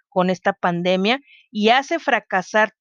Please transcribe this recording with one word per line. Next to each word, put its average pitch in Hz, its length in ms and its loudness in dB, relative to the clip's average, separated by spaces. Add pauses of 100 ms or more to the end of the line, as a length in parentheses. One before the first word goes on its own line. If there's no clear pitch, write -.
(100)
con 185 180 0
esta 185 240 -2
pandemia, 185 680 -2 (300)
"y 214 200 2
hace 277 280 0
fracasar 214 840 -2